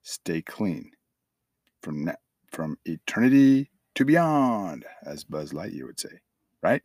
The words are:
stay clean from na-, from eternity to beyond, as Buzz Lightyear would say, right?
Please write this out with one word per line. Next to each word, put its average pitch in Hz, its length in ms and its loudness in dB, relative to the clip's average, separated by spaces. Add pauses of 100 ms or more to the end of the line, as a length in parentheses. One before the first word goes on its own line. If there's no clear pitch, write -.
stay - 400 -6
clean - 500 -6 (880)
from 73 220 -8
na-, 82 120 -6 (360)
from 78 320 -8
eternity 135 880 4 (240)
to 135 80 2
beyond, 135 800 2 (220)
as 73 180 -12
Buzz 76 300 -10
Lightyear 73 320 -10
would - 140 -14
say, - 200 -14 (420)
right? 120 240 2